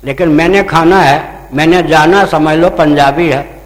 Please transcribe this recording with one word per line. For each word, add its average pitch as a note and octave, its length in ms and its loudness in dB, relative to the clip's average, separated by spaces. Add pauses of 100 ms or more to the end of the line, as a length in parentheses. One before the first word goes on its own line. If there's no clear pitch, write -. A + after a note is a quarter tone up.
लेकिन D3+ 240 -4
"मैंने E3+ 340 2
खाना E3+ 380 2
है", - 540 -2
"मैंने E3 280 0
जाना", D#3 420 2
समझ D#3 340 -2
लो F3 120 2
पंजाबी D3+ 580 0
है। C#3 140 -4 (240)